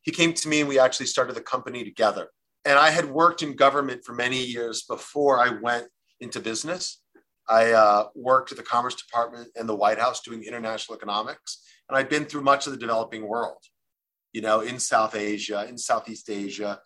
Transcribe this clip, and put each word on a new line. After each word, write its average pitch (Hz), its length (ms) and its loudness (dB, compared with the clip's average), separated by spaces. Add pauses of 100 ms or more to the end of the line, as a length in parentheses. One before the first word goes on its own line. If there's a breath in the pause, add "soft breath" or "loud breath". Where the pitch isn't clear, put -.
He 156 100 -6
came 165 220 2
to 156 140 -4
me 151 120 2
and 143 80 0
we 135 100 2
actually 131 280 2
started 127 280 -2
the 113 80 -10
company 123 420 -6
together. 98 440 -2 (360)
And 143 140 6
I 151 120 8
had 156 160 2
worked 165 360 2
in 143 140 -6
government 135 480 2
for 120 80 -14
many 123 280 -2
years 120 420 -6
before 135 580 0
I 123 80 4
went 120 400 -4 (320)
into - 180 -12
business. 113 640 -8 (460)
I, 113 240 6
uh, 107 420 6
worked 131 380 2
at 135 40 -12
the 120 60 -14
Commerce 123 320 -2
Department 120 640 -4
and 113 120 -6
the 110 60 -2
White 104 240 2
House 117 240 0
doing 113 220 -14
international 110 520 -8
economics. 107 680 -8 (240 soft breath)
And 135 100 0
I'd 135 100 0
been 151 160 0
through 147 180 -8
much 139 260 2
of 139 40 -8
the 127 60 -12
developing 113 480 -4
world, 110 320 -4 (760)
you 110 100 -8
know, 110 180 2
in 123 180 -6
South 110 380 0
Asia, 104 520 -4
in 123 80 -18
Southeast 113 540 -6
Asia, 101 560 -8